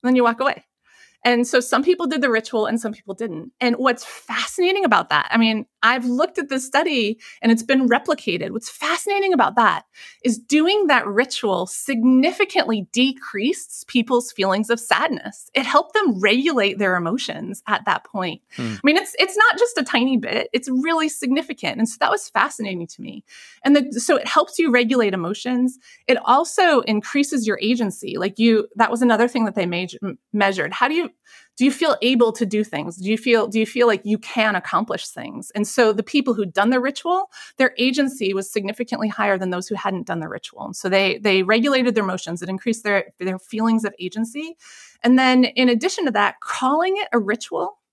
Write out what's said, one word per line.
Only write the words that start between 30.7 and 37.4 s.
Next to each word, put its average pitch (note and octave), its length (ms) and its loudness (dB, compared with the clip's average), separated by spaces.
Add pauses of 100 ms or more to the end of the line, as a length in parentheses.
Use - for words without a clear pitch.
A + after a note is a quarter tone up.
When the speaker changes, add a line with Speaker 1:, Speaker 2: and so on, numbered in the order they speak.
Speaker 1:
How B3 140 0
do D4+ 80 0
you, E4+ 140 -2 (480)
do B3 80 2
you C#4 60 6
feel - 300 0
able A#3+ 300 4
to A3+ 140 -4
do G#3 180 -2
things? E3+ 320 -8
Do F#3+ 140 -6
you A3 80 2
feel, A3+ 300 2
do G#3 120 -2
you A3 60 2
feel A#3+ 200 0
like G#3 200 2
you G#3 120 0
can G#3+ 380 -2
accomplish - 540 -4
things? - 440 -14
And G#3 140 -2
so A3+ 240 2
the G#3 120 -2
people C4+ 300 0
who'd F#3+ 200 -4
done G#3 160 2
the B3+ 100 2
ritual, E4+ 500 -2 (280)